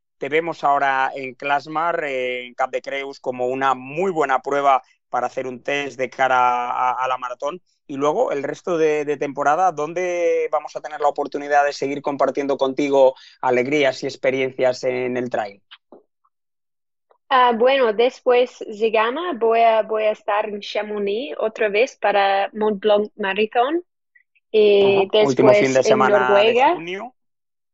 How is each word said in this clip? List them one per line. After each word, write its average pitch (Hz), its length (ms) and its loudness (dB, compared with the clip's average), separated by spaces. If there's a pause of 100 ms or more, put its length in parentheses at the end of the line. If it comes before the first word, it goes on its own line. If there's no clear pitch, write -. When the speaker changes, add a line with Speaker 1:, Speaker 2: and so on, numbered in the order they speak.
(160)
Speaker 1:
Te 139 120 -8
vemos 160 340 -4
ahora 139 500 0
en 131 220 -12
Clasmar, 156 680 -4
eh, 127 420 -6
en 123 80 -20
Cap 131 160 -4
de 127 120 -6
Creus, 139 360 -8
como 123 300 -6
una 135 260 0
muy 147 380 -6
buena 139 260 0
prueba 139 420 2 (280)
para 123 180 -4
hacer 131 220 -8
un 123 120 -12
test 143 380 -6
de 127 120 -4
cara 123 600 0
a, 127 220 -2
a 127 160 -4
la 127 100 -2
maratón. 135 420 -10 (280)
Y 139 80 -10
luego, 151 340 0
el 143 140 -4
resto 151 340 -6
de, 151 260 0
de 143 120 -4
temporada, 143 560 0
¿dónde 165 800 -2
vamos 151 240 -6
a 147 40 -10
tener 151 200 -12
la 147 80 2
oportunidad 143 560 0
de 143 80 0
seguir 139 280 -6
compartiendo 139 560 -2
contigo 135 600 2 (240)
alegrías 131 640 0
y - 20 -4
experiencias 131 760 -2
en 127 320 -4
el 123 140 -6
trail? 107 300 -8 (1700)
Speaker 2:
Ah, 247 240 4
bueno, 247 380 2
después 247 720 2
de 220 240 -4
Gama 254 440 -2
voy 226 260 2
a, 220 220 4
voy 214 220 -2
a 214 80 2
estar 214 360 -2
en 202 120 -10
Chamonix 208 800 -6
otra 220 300 -2
vez 208 280 0
para 196 580 2
Mont 214 260 -2
Blanc 208 360 2
Marathon. 214 680 -2 (680)
Y 196 600 4
Speaker 1:
Ajá, 214 160 4
último - 240 6
Speaker 2:
después 123 80 8
Speaker 1:
fin 131 160 2
de 131 100 4
Speaker 2:
en - 0 -
Speaker 1:
semana 131 580 4
de 226 120 4
Speaker 2:
Noruega. 269 180 4
Speaker 1:
junio. 247 420 -8 (600)